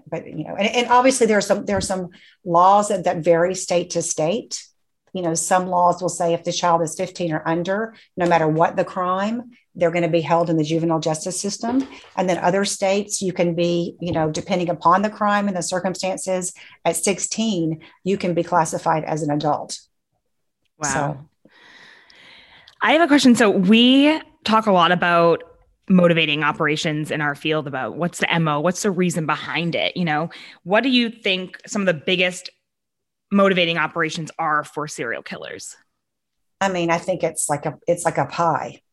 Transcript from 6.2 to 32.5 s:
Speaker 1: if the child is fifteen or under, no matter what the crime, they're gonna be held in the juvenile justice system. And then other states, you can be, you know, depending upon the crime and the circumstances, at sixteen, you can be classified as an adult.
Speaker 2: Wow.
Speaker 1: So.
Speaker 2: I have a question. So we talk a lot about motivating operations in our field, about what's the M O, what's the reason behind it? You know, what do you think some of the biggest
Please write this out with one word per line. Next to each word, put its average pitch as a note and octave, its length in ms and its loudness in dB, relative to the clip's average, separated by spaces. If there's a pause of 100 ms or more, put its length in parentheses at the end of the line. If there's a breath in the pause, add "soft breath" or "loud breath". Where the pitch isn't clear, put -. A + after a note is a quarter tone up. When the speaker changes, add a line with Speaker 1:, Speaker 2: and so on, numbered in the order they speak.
Speaker 1:
if E3 100 -4
the F3 80 -4
child E3+ 300 2
is D#3+ 140 -4
fifteen F3+ 360 -4
or D#3 160 -4
under, F#3+ 460 -2 (240 soft breath)
no F3+ 80 0
matter E3 220 4
what E3 280 2
the F3+ 80 0
crime, F#3+ 680 -4 (240 loud breath)
they're E3+ 160 0
gonna F3 160 0
be E3 140 2
held E3 280 0
in E3 80 2
the D#3 60 2
juvenile D#3+ 360 0
justice D#3+ 400 -4
system. A#3 480 -4 (280 loud breath)
And F#3 120 -2
then A3 120 0
other G3 260 0
states, G3+ 560 -2
you F#3 100 -2
can F3 220 0
be, E3+ 480 -2
you F3 100 -6
know, D#3 200 -2
depending F3 380 -4
upon F3 340 2
the G#3+ 80 -4
crime G#3 360 0
and F#3+ 80 -4
the F3 60 -4
circumstances, F#3 920 -4 (300 loud breath)
at E3 120 0
sixteen, F3+ 840 -2 (220 loud breath)
you G3 140 0
can F3+ 160 -4
be E3+ 80 0
classified E3 640 0
as D#3 180 -4
an D#3 80 -2
adult. D3 480 -2 (1000)
Speaker 2:
Wow. D3+ 100 -4
Speaker 1:
So. C#3 600 -6 (1300 soft breath)
Speaker 2:
I A#3+ 120 4
have D#4+ 80 4
a E4+ 60 4
question. C4 280 6
So G#3+ 160 6
we B3+ 680 6 (260)
talk A3 200 2
a G#3+ 60 2
lot F3 200 4
about E3+ 520 2 (460)
motivating E3 540 4
operations D3+ 680 -2
in D3+ 100 -4
our D3 140 -2
field, D#3 320 -4
about C3 300 -6
what's E3 200 -4
the - 160 -2
M E3 140 2
O, D3 140 0
what's F3+ 200 -2
the G#3+ 80 -2
reason F3 380 -2
behind D3+ 480 -4
it? F#2 200 -2
You F3 100 -2
know, D#3 240 -2 (340 loud breath)
what G3+ 180 2
do C4 80 -2
you A#3+ 220 2
think F#3 560 -6
some G#3 160 -4
of - 20 -2
the F3+ 80 2
biggest F3+ 560 -4 (840)